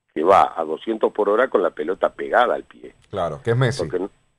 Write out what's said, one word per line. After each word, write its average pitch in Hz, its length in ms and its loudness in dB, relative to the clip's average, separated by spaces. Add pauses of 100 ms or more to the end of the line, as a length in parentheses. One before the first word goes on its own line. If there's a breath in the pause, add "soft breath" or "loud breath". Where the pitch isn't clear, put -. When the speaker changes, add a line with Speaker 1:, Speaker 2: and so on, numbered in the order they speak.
(140)
Speaker 1:
que 78 100 -2
va 87 320 6
a 82 80 -4
doscientos 110 500 -4
por 101 160 0
hora 117 180 2
con 110 140 0
la 85 80 0
pelota - 400 -4
pegada 92 460 0
al 71 80 -8
pie. - 320 -20 (140)
Speaker 2:
Claro, 85 340 -6
que 117 80 -2
es 120 60 2
Messi. 117 300 0
Speaker 1:
Porque, 90 200 -6 (320)